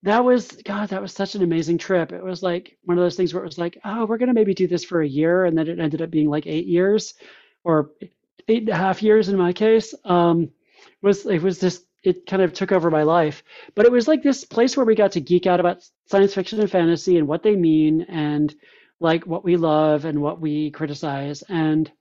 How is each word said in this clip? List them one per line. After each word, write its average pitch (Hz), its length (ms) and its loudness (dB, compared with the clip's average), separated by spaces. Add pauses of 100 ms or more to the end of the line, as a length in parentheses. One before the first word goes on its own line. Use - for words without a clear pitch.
that 220 220 2
was, 247 240 2 (160)
God, 202 260 -6
that 190 100 -6
was 196 120 -12
such 196 220 -6
an 196 80 0
amazing 165 360 0
trip. 175 340 -2
It 180 100 -14
was, 185 200 -10
like, 180 420 -6
one 175 140 0
of 180 60 2
those 175 120 -2
things 180 160 -2
where 180 100 -6
it - 40 -12
was 151 120 -14
like, 175 260 -8
"Oh, 220 200 -4
we're 220 140 -4
gonna 247 160 0
maybe 208 200 2
do 185 120 0
this 170 180 -2
for 175 160 -2
a 151 80 -2
year." 165 380 2
And 160 100 0
then 160 120 0
it 170 100 -8
ended 160 240 -4
up 165 80 -8
being, 151 180 0
like, 151 180 -2
eight 165 200 -4
years 190 480 0 (500)
or 151 260 0 (580)
eight 226 140 2
and 214 60 -4
a 190 80 -2
half 190 260 -2
years 214 280 4
in 202 80 0
my 180 140 2
case. 220 420 0 (100)
Um, 170 460 2 (500)
was, 202 260 0
it 180 160 0
was 185 160 -2
just, 180 280 -4 (160)
it 180 240 -2
kind 190 160 0
of 180 100 0
took 190 180 -6
over 170 200 2
my 156 120 2
life. 156 400 0 (320)
But 208 120 4
it 247 60 6
was, 240 140 2
like, 311 160 2
this 269 220 0
place 247 320 0
where 269 100 2
we 220 80 4
got 202 180 2
to 175 80 -4
geek 175 260 0
out 180 140 2
about 175 220 -2 (240)
science 196 280 2
fiction 196 260 -4
and 202 100 0
fantasy 175 460 2
and 151 100 2
what 156 160 -4
they 214 140 2
mean 156 460 2
and, 151 520 -4 (460)
like, 165 260 0
what 170 160 -6
we 175 140 0
love 151 480 2
and 151 160 -4
what 156 180 -4
we 151 320 -4
criticize 143 800 -8
and 156 420 -2 (100)